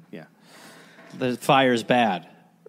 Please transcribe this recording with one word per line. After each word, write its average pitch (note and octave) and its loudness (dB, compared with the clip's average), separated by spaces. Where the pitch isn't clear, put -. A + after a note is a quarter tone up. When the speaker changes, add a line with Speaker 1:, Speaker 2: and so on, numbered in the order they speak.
Speaker 1:
yeah. E2+ -18
Speaker 2:
The B2 -4
fire's C3 2
bad. A2 0